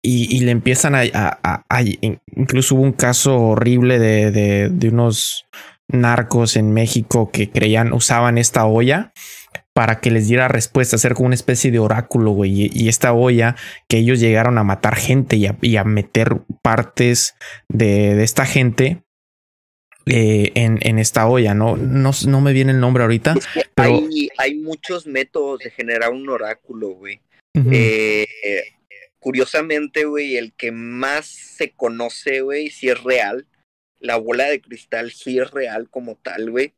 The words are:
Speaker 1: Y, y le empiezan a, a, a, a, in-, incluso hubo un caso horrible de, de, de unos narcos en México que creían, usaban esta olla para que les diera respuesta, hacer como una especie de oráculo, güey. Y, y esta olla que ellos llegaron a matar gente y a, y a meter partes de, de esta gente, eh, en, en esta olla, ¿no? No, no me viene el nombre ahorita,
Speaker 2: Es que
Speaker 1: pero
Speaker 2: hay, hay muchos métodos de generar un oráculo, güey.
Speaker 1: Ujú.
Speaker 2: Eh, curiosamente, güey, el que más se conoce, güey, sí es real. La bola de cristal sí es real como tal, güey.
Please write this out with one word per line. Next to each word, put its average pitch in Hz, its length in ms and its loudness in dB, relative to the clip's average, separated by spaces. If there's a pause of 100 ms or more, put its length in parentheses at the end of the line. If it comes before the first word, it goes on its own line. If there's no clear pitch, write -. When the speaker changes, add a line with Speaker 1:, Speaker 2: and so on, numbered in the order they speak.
Speaker 1:
Y, 123 340 0
y 127 40 0
le 123 120 2
empiezan 131 420 0
a, 131 80 2 (100)
a, - 300 -2
a, - 260 -4
a, 123 140 0
in-, - 380 -2 (140)
incluso 131 400 0
hubo 131 80 4
un 135 100 2
caso 127 460 0
horrible 120 640 4
de, 107 320 4
de, 101 380 2
de 143 180 0
unos 117 580 0 (400)
narcos 120 720 0
en 107 160 2
México 113 600 0
que 104 180 -2
creían, 113 420 0
usaban 120 460 2
esta 117 280 0
olla 123 460 0 (600)
para 113 260 0
que 120 100 0
les 110 180 2
diera 127 200 2
respuesta, 123 480 0
hacer 123 180 0
como 127 120 0
una 127 100 2
especie 127 340 0
de 117 80 2
oráculo, 110 540 0
güey. 98 180 0 (140)
Y, - 80 -2
y 113 160 0
esta 120 240 2
olla 120 420 2 (340)
que 113 100 2
ellos 120 200 4
llegaron 113 400 4
a 107 60 2
matar 101 320 0
gente 127 400 0
y 101 100 2
a, 101 140 -4
y 113 160 2
a 101 80 0
meter 107 540 0 (240)
partes 120 760 0 (320)
de, 104 480 2
de 107 80 2
esta 131 220 0
gente, 131 560 0 (1040)
eh, 110 480 2
en, 113 280 2
en 110 160 2
esta 110 300 0
olla, 117 260 2
¿no? 110 220 0
No, 131 360 0 (140)
no 139 140 2
me 139 120 2
viene 131 200 2
el 131 80 2
nombre 123 220 2
ahorita, 117 340 2
Speaker 2:
Es - 120 -2
que - 140 -4 (120)
Speaker 1:
pero - 140 2 (200)
Speaker 2:
hay, 147 300 -4
hay 139 160 -2
muchos 160 520 -10
métodos 139 540 -6
de 117 100 -14
generar 117 420 -4
un 135 160 -10
oráculo, 110 640 -8
güey. 98 300 -18 (340)
Speaker 1:
Ujú. 131 180 2
Speaker 2:
Eh, 110 540 0 (960)
curiosamente, 151 840 -4
güey, 147 320 -4
el 113 160 -10
que 117 180 -8
más 123 540 -8
se - 440 -12
conoce, 120 720 -6
güey, 143 300 -6
sí - 180 -6
es 120 160 -2
real. 123 420 -2 (540)
La 117 160 -4
bola 120 300 -2
de 143 140 -4
cristal 117 520 -12
sí 127 260 -6
es 127 140 -2
real 117 380 -8
como 120 260 -14
tal, 110 340 -10
güey. 131 280 -4